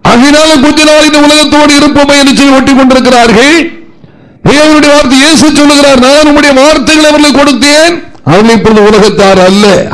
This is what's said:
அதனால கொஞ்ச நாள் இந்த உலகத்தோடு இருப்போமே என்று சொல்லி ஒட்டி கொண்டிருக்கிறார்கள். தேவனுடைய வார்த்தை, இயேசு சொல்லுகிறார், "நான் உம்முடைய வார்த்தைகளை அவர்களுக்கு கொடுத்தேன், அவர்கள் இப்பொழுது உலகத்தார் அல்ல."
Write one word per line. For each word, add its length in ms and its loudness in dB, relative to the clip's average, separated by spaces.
அதனால 380 0
கொஞ்ச 140 0
நாள் 200 0
இந்த 180 -2
உலகத்தோடு 520 0
இருப்போமே 420 0
என்று 140 0
சொல்லி 220 0
ஒட்டி 180 0
கொண்டிருக்கிறார்கள். 800 0
தேவனுடைய 460 0
வார்த்தை, 280 0
இயேசு 220 0
சொல்லுகிறார், 480 2
"நான் 220 0
உம்முடைய 320 0
வார்த்தைகளை 480 0
அவர்களுக்கு 320 0
கொடுத்தேன், 540 -2
அவர்கள் 340 0
இப்பொழுது 320 0
உலகத்தார் 600 0
அல்ல." 160 0